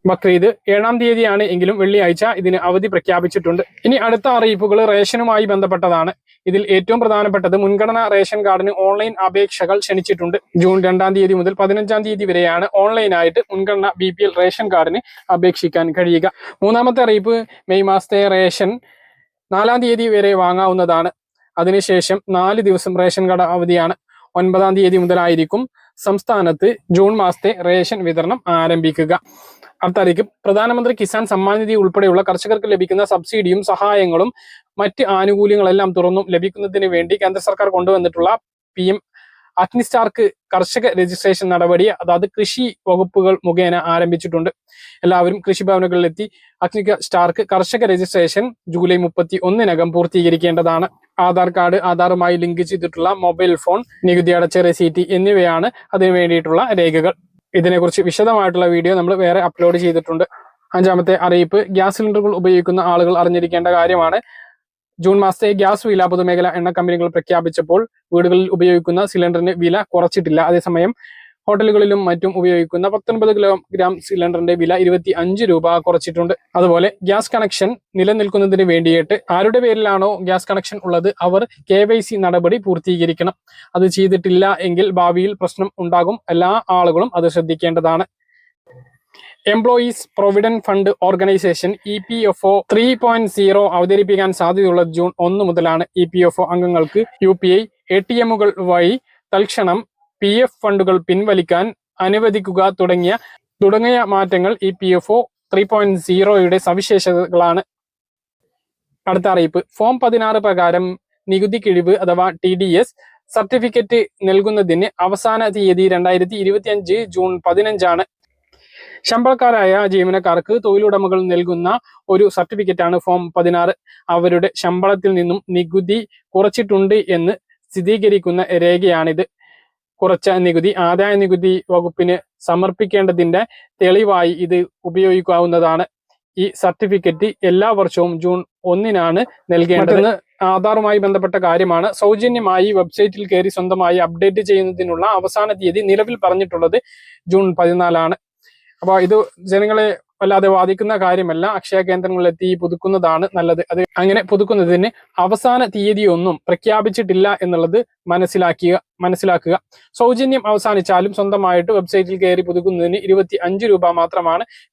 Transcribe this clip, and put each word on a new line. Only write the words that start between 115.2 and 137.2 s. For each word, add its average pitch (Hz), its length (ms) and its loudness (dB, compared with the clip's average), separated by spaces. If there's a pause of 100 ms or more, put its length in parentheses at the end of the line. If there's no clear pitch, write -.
തീയതി 190 380 2
രണ്ടായിരത്തി 180 480 0
ഇരുപത്തിയഞ്ച് 202 640 -2 (120)
ജൂൺ 185 360 -4
പതിനഞ്ചാണ്. 185 600 0 (1000)
ശമ്പളക്കാരായ 233 680 2 (140)
ജീവനക്കാർക്ക് 185 680 0 (100)
തൊഴിലുടമകൾ 196 600 2
നൽകുന്ന 175 460 -2 (400)
ഒരു 196 200 4
സർട്ടിഫിക്കറ്റാണ് 180 680 -2
ഫോം 180 220 0 (100)
പതിനാറ്. 175 440 0 (340)
അവരുടെ 175 460 2
ശമ്പളത്തിൽ 190 580 -2
നിന്നും 180 260 -2 (100)
നികുതി 180 500 -2 (360)
കുറച്ചിട്ടുണ്ട് 202 640 0 (120)
എന്ന് 180 260 0 (360)
സ്ഥിരീകരിക്കുന്ന 196 720 0 (160)
രേഖയാണിത്. 175 640 0 (800)
കുറച്ച 185 280 0 (100)
നികുതി 175 380 0
ആദായ 190 380 0
നികുതി 185 380 0 (160)
വകുപ്പിന് 175 460 0 (260)
സമർപ്പിക്കേണ്ടതിന്റെ 180 1000 0 (400)
തെളിവായി 185 500 2
ഇത് 175 280 -2 (260)
ഉപയോഗിക്കാവുന്നതാണ്. 175 1000 0 (520)
ഈ 185 80 -2 (100)
സർട്ടിഫിക്കറ്റ് 190 720 -2 (160)